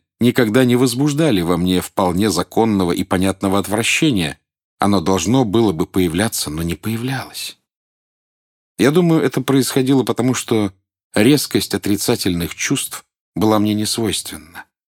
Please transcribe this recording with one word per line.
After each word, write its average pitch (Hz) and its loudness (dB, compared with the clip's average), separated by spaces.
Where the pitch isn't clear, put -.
никогда 120 4
не 123 4
возбуждали 135 0
во 85 0
мне 90 0
вполне 95 0
законного 98 0
и 92 -2
понятного 95 -2
отвращения. 107 -2
Оно 101 2
должно 98 2
было 104 2
бы 82 -4
появляться, 92 -2
но 78 -6
не 85 -4
появлялось. 120 -8
Я 113 4
думаю, 165 4
это 131 0
происходило 131 2
потому, 120 0
что 107 -2
резкость 113 2
отрицательных 95 -2
чувств - -6
была 107 4
мне 107 2
несвойственна. 92 -6